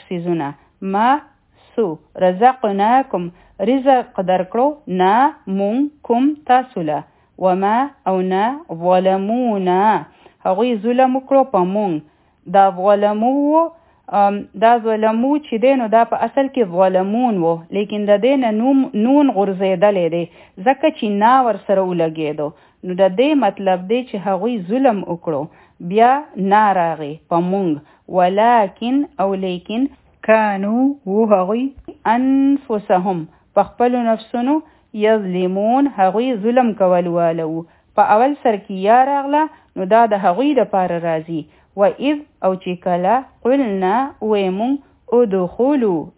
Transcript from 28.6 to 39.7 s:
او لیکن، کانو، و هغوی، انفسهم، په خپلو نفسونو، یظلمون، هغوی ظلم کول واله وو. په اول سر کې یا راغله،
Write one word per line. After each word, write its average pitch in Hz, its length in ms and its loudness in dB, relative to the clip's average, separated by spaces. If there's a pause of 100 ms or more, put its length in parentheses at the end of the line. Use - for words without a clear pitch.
او 196 140 -2
لیکن، 190 520 -6 (360)
کانو، 220 720 0 (120)
و 208 180 0
هغوی، 214 440 0 (380)
انفسهم، 220 1200 0 (300)
په 202 80 4
خپلو 247 400 -2
نفسونو، 240 580 -2 (340)
یظلمون، 208 1040 0
هغوی 208 400 0
ظلم 233 360 0
کول 180 340 2
واله 170 380 -2
وو. 160 180 -6 (320)
په 214 80 4
اول 247 400 2
سر 226 140 0
کې 190 140 -10
یا 208 340 2
راغله، 285 440 0 (280)